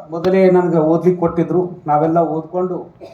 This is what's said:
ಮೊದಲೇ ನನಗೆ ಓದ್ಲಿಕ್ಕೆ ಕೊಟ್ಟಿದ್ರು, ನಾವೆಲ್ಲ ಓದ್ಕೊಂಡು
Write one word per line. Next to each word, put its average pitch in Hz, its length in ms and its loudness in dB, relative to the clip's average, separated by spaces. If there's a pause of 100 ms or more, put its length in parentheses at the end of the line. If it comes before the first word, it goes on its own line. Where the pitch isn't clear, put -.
(120)
ಮೊದಲೇ 185 400 2
ನನಗೆ 175 260 2
ಓದ್ಲಿಕ್ಕೆ 165 420 2
ಕೊಟ್ಟಿದ್ರು, 170 680 -2
ನಾವೆಲ್ಲ 160 300 0
ಓದ್ಕೊಂಡು 170 760 -4 (200)